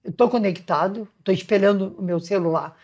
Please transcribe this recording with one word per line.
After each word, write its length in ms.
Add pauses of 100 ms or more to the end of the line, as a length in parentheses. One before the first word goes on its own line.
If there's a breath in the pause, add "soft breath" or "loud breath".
Eu 80
tô 160
conectado, 800 (160)
tô 80
espelhando 640
o 40
meu 180
celular 640